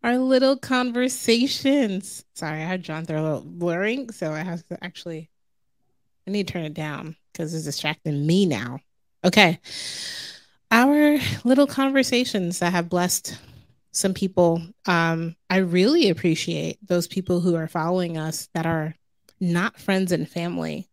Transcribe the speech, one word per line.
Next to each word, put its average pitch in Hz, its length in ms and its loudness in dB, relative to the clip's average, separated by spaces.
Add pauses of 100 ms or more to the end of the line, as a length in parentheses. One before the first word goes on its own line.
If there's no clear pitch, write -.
Our 240 140 2
little 262 400 4
conversations. 247 1700 0 (100)
Sorry, 156 280 -6
I 156 40 -6
had 185 160 -4
John 160 240 -8
through 156 140 -2
a - 20 -2
little 156 200 -2
blurring, 175 720 -4
so 160 200 -6
I 156 80 -6
have 170 300 -8
to - 140 -12
actually, 165 460 -12 (960)
I 190 60 -8
need 202 160 -2
to - 60 -10
turn 170 120 -4
it 151 80 -8
down 156 420 -8 (180)
'cause 165 200 -6
it's 160 120 -6
distracting 147 600 -2
me 185 220 4
now. 123 320 -4 (440)
Okay. 180 360 6 (1120)
Our 294 460 6 (260)
little 262 240 6
conversations 254 920 0
that 175 120 2
have 170 180 0
blessed - 480 -2 (540)
some 190 220 -2
people. 175 480 2 (240)
Um, 165 500 0 (140)
I 180 80 2
really 190 520 4
appreciate 165 760 -2
those 175 220 0
people 180 320 -2
who 175 160 2
are 160 120 -4
following 170 500 -2
us 156 360 -6
that 165 120 -2
are 160 280 -2 (460)
not 175 400 -2
friends 190 320 0
and 160 180 -2
family. 170 640 -6